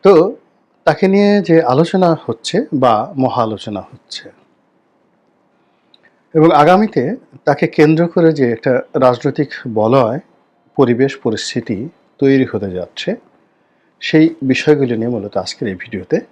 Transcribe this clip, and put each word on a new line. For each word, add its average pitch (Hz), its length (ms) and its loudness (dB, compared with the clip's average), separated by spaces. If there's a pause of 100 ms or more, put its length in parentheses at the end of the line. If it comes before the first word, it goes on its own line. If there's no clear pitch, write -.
তো 196 80 6 (720)
তাকে 156 220 0
নিয়ে 202 220 2 (120)
যে 165 200 2
আলোচনা 165 460 2 (160)
হচ্ছে - 320 -8 (180)
বা 127 200 2 (220)
মহা 123 260 -2
আলোচনা 107 380 -6
হচ্ছে - 440 -20 (2000)
এবং 160 180 4
আগামীতে 170 500 4 (420)
তাকে 147 220 0
কেন্দ্র 156 420 2
করে 165 240 2
যে 131 200 0
একটা 127 200 -2 (220)
রাজনৈতিক 127 560 0 (180)
বলয়, 117 500 0 (600)
পরিবেশ, 131 380 2
পরিস্থিতি 117 720 -6 (300)
তৈরি 135 260 2
হতে 101 260 -6
যাচ্ছে, 90 400 -10 (920)
সেই 160 420 0
বিষয়গুলি 131 540 0
নিয়ে 117 180 -4
মূলত 101 220 -8
আজকের - 320 -8
এই 95 60 -6
ভিডিওতে 98 420 -8 (160)